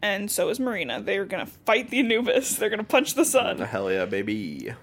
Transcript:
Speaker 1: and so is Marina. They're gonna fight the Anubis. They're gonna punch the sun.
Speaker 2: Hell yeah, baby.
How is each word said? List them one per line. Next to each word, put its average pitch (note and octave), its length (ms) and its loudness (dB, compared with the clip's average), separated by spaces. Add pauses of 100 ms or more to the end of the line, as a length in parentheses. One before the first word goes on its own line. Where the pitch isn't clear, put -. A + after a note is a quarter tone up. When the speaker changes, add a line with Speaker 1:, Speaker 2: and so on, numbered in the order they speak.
Speaker 1:
and G3+ 280 -2
so F3 200 0
is B3 100 -2
Marina. F#3+ 400 -4
They're G3 240 -2
gonna - 220 -6
fight - 440 0
the A#3+ 100 0
Anubis. A3+ 560 2
They're G#3+ 140 0
gonna G#3+ 140 -4
punch - 300 2
the D4+ 100 4
sun. A#3 340 2
Speaker 2:
Hell G2 320 -2
yeah, F#2+ 140 2
baby. G2+ 680 -4 (100)